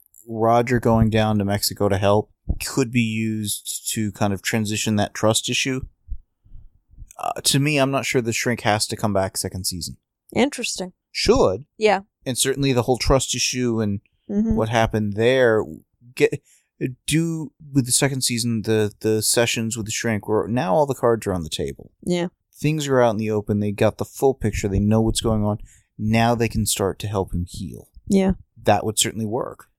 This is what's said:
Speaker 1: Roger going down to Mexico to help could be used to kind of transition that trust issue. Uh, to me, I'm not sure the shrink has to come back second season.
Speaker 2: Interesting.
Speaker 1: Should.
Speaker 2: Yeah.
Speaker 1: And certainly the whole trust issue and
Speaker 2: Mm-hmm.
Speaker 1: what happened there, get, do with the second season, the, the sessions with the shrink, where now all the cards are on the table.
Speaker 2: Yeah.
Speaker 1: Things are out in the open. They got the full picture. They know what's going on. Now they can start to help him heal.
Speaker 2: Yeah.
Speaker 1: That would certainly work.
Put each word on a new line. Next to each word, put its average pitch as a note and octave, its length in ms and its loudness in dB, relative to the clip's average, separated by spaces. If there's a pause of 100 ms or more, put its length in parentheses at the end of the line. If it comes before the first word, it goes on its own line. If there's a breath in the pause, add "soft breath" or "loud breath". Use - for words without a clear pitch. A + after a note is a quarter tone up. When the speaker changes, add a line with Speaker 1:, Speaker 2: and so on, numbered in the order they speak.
(280)
Speaker 1:
Roger A#2 520 2
going A2+ 300 4
down G#2+ 280 2
to G2+ 60 2
Mexico G2+ 440 0
to F#2+ 100 2
help G2+ 340 2 (320)
could C3 260 0
be A#2+ 120 2
used A2 880 -4
to G#2+ 200 -2
kind G2+ 200 -2
of F#2+ 100 -6
transition G#2+ 540 -2
that G#2 180 0
trust - 340 0
issue. C3 340 -2 (1400)
Uh, - 240 -6
to - 180 2
me, D3 180 0
I'm C3+ 120 2
not C3+ 160 -2
sure C3+ 140 0
the A2+ 120 -2
shrink A#2 300 -2
has G#2+ 260 0
to A2 80 -6
come G#2 160 -2
back F#2+ 240 -2
second F#2 300 -6
season. D#2+ 300 -8 (380)
Speaker 2:
Interesting. A3+ 580 -4 (200)
Speaker 1:
Should. D3 520 2 (140)
Speaker 2:
Yeah. G#3 220 2 (260)
Speaker 1:
And B2+ 100 -4
certainly C3+ 360 0
the A#2+ 100 4
whole B2 160 0
trust - 360 2
issue A#2+ 460 -2
and G#2 200 -2 (300)
Speaker 2:
Mm-hmm. G#3+ 260 0
Speaker 1:
what A2 140 0
happened A2 460 0
there, A#2 460 4 (520)
get, D3 280 2 (640 soft breath)
do D#3+ 460 -2 (220)
with C3+ 100 4
the B2 80 -6
second C#3 300 0
season, A#2 400 -2
the, G#2+ 280 0 (100)
the A2 200 2
sessions A2+ 560 0
with A2+ 80 -6
the G#2+ 80 -6
shrink, A2 340 -4
where G#2+ 220 0
now C3+ 260 -2
all D3+ 120 4
the C3+ 80 -2
cards A#2 320 0
are G2 80 0
on F2 80 -4
the D2+ 80 -10
table. - 400 -8 (120)
Speaker 2:
Yeah. F3 260 -2 (260)
Speaker 1:
Things D3+ 340 -2
are C3 140 4
out A#2+ 80 4
in G#2 80 -2
the A2 120 -2
open. G#2 300 0
They G#2 100 -2
got G#2 280 0
the - 80 -6
full - 260 0
picture. - 340 -2
They G2 140 0
know G#2+ 220 4
what's A2 180 0
going A2 240 0
on. G#2 140 -2 (400 soft breath)
Now A2+ 360 2
they A2+ 140 0
can A2+ 160 -2
start G2 360 -2
to - 60 -8
help G2+ 280 -2
him F2+ 120 -2
heal. - 420 -12 (180)
Speaker 2:
Yeah. F#3+ 260 4 (300)
Speaker 1:
That G#2 240 4
would - 120 -2
certainly A2 280 -2
work. - 400 -8 (120)